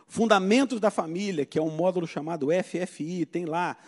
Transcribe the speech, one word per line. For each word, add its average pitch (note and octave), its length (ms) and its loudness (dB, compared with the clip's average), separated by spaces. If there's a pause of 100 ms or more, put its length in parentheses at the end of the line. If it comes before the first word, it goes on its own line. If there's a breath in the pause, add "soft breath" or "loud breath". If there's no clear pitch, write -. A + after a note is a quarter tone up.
Fundamentos A3 680 4
da G3+ 120 2
Família, F3 560 -2
que - 120 -4
é D#3 40 2
um D#3+ 80 0
módulo F3 360 0
chamado D#3 460 -4
F F3 240 0
F F3+ 260 -6
I, E3+ 220 -4
tem F3 220 -4
lá D#3+ 420 -4